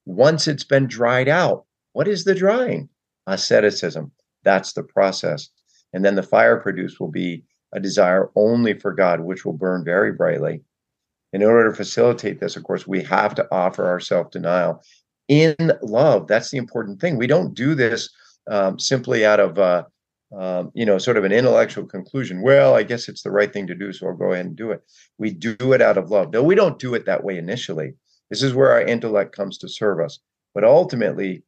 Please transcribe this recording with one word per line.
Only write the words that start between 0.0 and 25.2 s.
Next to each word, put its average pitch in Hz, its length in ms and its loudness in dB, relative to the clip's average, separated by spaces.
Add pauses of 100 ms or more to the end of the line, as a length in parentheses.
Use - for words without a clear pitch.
once 135 420 2
it's 147 160 -4
been 139 220 2
dried 120 420 0
out. 151 380 0 (280)
What 151 140 -2
is 190 160 -2
the 190 120 2
drying? 190 520 0 (380)
Asceticism. 95 840 0 (320)
That's 95 300 2
the 98 100 -8
process. 92 680 -2 (440)
And 95 120 0
then 98 80 4
the 95 80 0
fire 113 360 4
produced 92 420 -8
will 87 120 -8
be 87 340 -6 (280)
a 98 60 -8
desire 95 560 2
only 110 420 2
for 98 160 -6
God, 87 280 2
which 92 220 -8
will 92 100 -6
burn 92 300 -4
very 98 280 0
brightly. 80 500 -4 (720)
In 98 100 -4
order 113 260 6
to 104 80 -2
facilitate 110 640 -2
this, 95 160 -6
of 82 80 -16
course, 95 220 -6
we 92 200 -4
have 104 280 0
to - 180 -4
offer 92 360 -2
our 90 120 -2
self-denial 87 840 -4 (460)
in 151 260 4 (260)
love. 110 460 2
That's 110 240 0
the 135 80 -6
important 113 420 -8
thing. 170 160 -2
We 117 80 -2
don't 147 300 0
do 139 180 0
this, 123 360 -2 (420)
um, 98 260 0
simply 123 480 0
out 107 140 6
of, 92 180 2
uh, 90 280 2 (520)
um, 92 360 -6
you 117 120 -4
know, 101 120 4
sort 117 180 0
of 104 80 0
an 95 80 0
intellectual 113 540 2
conclusion. 92 560 -8
"Well, 135 340 6
I 110 80 4
guess 117 240 -8
it's - 160 -16
the 101 80 -8
right 101 220 2
thing 98 140 -6
to 90 60 -8
do, 95 200 -10
so 90 140 -10
I'll 90 100 -6
go 92 160 -2
ahead 90 120 -4
and 90 100 -12
do 113 160 -8
it." - 100 -8 (360)
We 107 140 -4